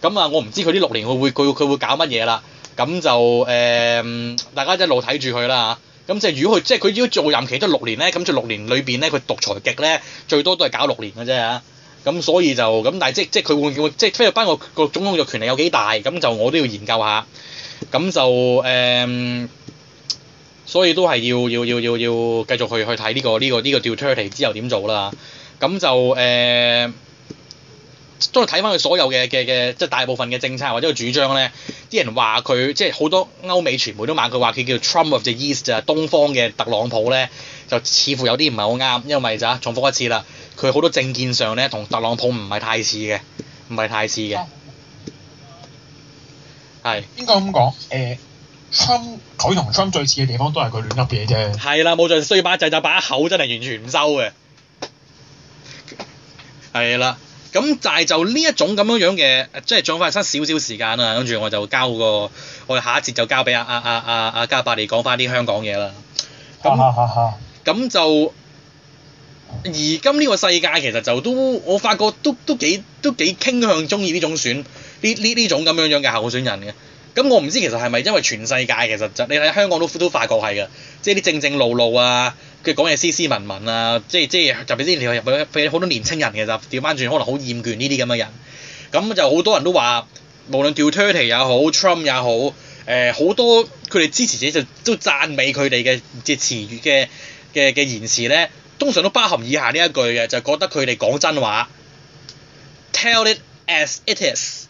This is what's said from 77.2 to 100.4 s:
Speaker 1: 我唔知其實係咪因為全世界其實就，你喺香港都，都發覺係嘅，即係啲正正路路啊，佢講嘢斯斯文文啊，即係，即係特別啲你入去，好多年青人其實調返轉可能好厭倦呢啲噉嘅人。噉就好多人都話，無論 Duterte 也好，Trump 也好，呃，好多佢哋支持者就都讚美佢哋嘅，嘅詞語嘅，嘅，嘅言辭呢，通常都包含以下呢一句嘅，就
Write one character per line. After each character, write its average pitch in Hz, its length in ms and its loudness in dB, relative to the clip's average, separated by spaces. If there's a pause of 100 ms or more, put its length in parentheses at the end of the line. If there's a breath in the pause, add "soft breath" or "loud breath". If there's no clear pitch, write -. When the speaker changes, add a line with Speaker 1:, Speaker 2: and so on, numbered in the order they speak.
Speaker 1:
我 240 140 6
唔 143 80 -4
知 226 100 -2
其 175 100 0
實 110 80 -4
係 120 120 -2
咪 120 100 0
因 190 140 0
為 175 80 4
全 113 180 -2
世 113 80 -8
界 127 180 0
其 113 380 0
實 107 100 -2
就， 123 140 -2
你 143 80 -2
喺 151 180 2
香 202 160 2
港 165 100 2
都， 165 80 0
都 170 220 0
發 117 180 -2
覺 - 80 2
係 107 180 0 (100)
嘅， 95 40 -6 (340 loud breath)
即 202 120 2
係 196 60 2
啲 - 60 -10
正 156 160 0
正 143 160 -2
路 120 160 2
路 117 200 2
啊， 123 400 2 (300 loud breath)
佢 156 100 0
講 151 160 2
嘢 151 60 2
斯 170 160 0
斯 165 160 -2
文 107 180 -2
文 101 220 -8
啊， 113 400 0
即 180 180 0
係， - 20 -6
即 170 220 2
係 123 160 0
特 127 120 -2
別 127 80 -4
啲 175 120 2
你 131 60 -4
入 123 500 0
去， 151 160 0
好 156 100 0
多 185 80 -2
年 127 140 -2
青 160 180 -4
人 120 140 0
其 107 60 -8
實 110 200 -2 (120)
調 131 100 -4
返 151 160 0
轉 127 120 -2
可 135 80 0
能 - 80 0
好 120 80 -4
厭 127 280 -6
倦 110 140 -4
呢 131 140 -4
啲 139 80 0
噉 123 80 0
嘅 120 120 -2
人。 107 100 -2 (640 loud breath)
噉 202 200 0
就 151 220 4
好 170 60 4
多 214 140 4
人 139 100 2
都 180 80 2
話， 120 340 2 (420)
無 135 140 0
論 147 100 2
Duterte 156 520 2
也 117 100 2
好， 127 300 2
Trump 170 380 2
也 143 100 2
好， 127 400 0 (320 loud breath)
呃， 123 260 2
好 156 220 2
多 233 320 4
佢 - 320 -4
哋 156 120 4
支 247 160 0
持 - 120 -4
者 156 240 0
就 127 40 -4 (200)
都 233 100 2
讚 156 380 0
美 135 180 2
佢 139 160 0
哋 123 160 2
嘅， 127 180 2 (220)
嘅 147 140 0
詞 117 280 -4
語 117 140 -12
嘅， 135 280 2 (460 loud breath)
嘅， 139 200 2
嘅 139 100 2
言 113 240 -6
辭 120 220 -2
呢， 160 180 2 (320)
通 277 140 0
常 - 100 2
都 196 60 2
包 226 180 2
含 139 180 -2
以 120 60 -4
下 135 200 0
呢 139 60 -2
一 170 120 4
句 139 120 -2
嘅， 120 260 0
就 123 120 -2